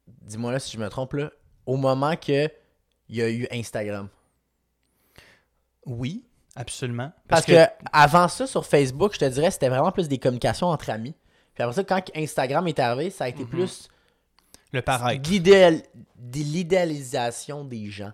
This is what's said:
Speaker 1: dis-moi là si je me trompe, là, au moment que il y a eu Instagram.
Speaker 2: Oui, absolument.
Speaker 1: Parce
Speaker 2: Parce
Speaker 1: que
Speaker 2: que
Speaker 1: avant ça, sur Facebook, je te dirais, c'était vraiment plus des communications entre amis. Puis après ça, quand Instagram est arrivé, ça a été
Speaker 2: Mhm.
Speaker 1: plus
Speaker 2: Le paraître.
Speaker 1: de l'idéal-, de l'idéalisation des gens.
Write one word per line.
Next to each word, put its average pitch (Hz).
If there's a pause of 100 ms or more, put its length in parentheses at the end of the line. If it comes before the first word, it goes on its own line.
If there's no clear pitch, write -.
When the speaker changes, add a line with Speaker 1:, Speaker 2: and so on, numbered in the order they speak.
(220)
Speaker 1:
dis-moi 113
là 139
si -
je 110
me 107
trompe, 131
là, 147 (340)
au 127
moment 135
que 143 (640)
il 110
y 117
a 117
eu 117
Instagram. 104 (1800)
Speaker 2:
Oui, 139 (320)
absolument. 123 (160)
Speaker 1:
Parce 165
Speaker 2:
Parce -
Speaker 1:
que 160
Speaker 2:
que -
Speaker 1:
avant 151
ça, 262
sur -
Facebook, 147
je -
te 151
dirais, 139
c'était 143
vraiment 143
plus 180
des 139
communications 127
entre 160
amis. 113 (400)
Puis 127
après 120
ça, 196
quand 185 (140)
Instagram 151
est 160
arrivé, 131
ça 156
a -
été 123
Speaker 2:
Mhm. 117
Speaker 1:
plus 120 (840)
Speaker 2:
Le 131
paraître. 127
Speaker 1:
de 143
l'idéal-, 180 (340)
de 123
l'idéalisation 147
des 117
gens. 101